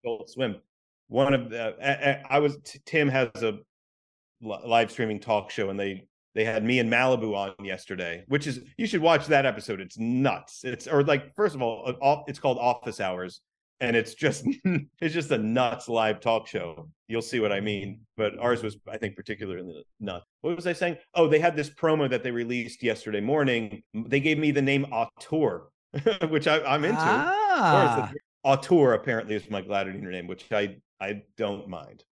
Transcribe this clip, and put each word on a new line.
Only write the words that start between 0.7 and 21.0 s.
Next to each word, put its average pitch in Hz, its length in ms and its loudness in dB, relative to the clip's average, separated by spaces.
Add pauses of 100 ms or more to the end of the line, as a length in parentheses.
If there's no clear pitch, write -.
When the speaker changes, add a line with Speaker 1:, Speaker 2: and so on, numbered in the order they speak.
Speaker 1:
One 135 260 2
of 120 160 -2
the, 113 280 -6
a-, 139 320 0 (100)
a-, - 100 -18
I 143 80 4
was, 147 260 2
t-, - 220 -18
Tim 147 220 2
has 131 200 2 (140)
a 107 160 -2 (840)
li-, 110 240 -8
live 117 260 4
streaming 107 300 -4
talk 104 300 -2
show, 101 180 -4
and 98 100 -6
they, 98 280 -6 (280)
they 110 100 0
had 110 200 -2
me 127 140 2
and 113 120 2
Malibu 120 440 2
on 98 180 -4 (120)
yesterday, 90 640 -8
which 147 180 0
is, 127 140 -6 (180)
you 220 80 -2
should 185 160 -2
watch 160 240 4
that 143 180 4
episode. 104 360 -2
It's 95 180 -14
nuts. 120 680 -2
It's, 127 220 -8
or, 143 160 4
like, 143 340 0
first 196 180 0
of 131 80 -8
all, 113 240 -2
uh, 127 140 -2
off-, 147 280 4
it's 143 100 -10
called 127 200 0
Office 120 420 -2
Hours, 92 400 -6 (400)
and 117 160 2
it's 113 180 2
just, - 320 0
<laughs> 269 180 -4 (360)
it's 165 120 -2
just 160 200 -4
a 110 60 2
nuts 117 500 0
live 110 320 0
talk 113 260 0
show. 82 420 -10 (200)
You'll 113 120 -2
see 117 200 -4
what 104 120 2
I 98 80 0
mean. 101 400 -6 (160)
But 107 220 -2
ours 120 240 0
was, 107 160 -8 (120)
I 113 80 -10
think, 107 180 -6
particularly 92 680 -10 (160)
nuts. 95 240 -8 (180)
What 170 140 -2
was 165 120 -8
I 170 40 -2
saying? 175 240 -4 (180)